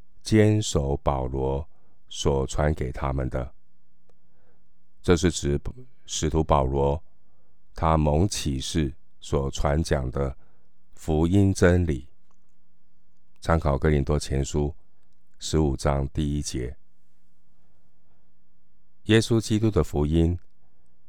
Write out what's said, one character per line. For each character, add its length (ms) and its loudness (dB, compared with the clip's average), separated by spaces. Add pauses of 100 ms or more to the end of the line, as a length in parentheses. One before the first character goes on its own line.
(220)
坚 400 6
守 360 0
保 280 0
罗 420 -2 (400)
所 380 2
传 260 2
给 200 -4
他 200 -2
们 160 -2
的， 240 -4 (1500)
这 140 6
是 120 4
指 320 0 (440)
使 260 -2
徒 140 4
保 180 6
罗， 400 2 (720)
他 220 4
蒙 320 4
启 320 -2
示 340 0 (240)
所 320 -2
传 320 2
讲 300 0
的 240 -2 (580)
福 320 2
音 260 6
真 320 6
理。 220 -2 (1300)
参 180 4
考 180 2
哥 120 4
林 160 6
多 120 2
前 280 0
书 280 0 (680)
十 180 0
五 180 4
章 340 2
第 280 0
一 20 -2
节。 360 -6 (2250)
耶 140 8
稣 200 4
基 180 2
督 100 4
的 140 4
福 240 0
音 320 4 (720)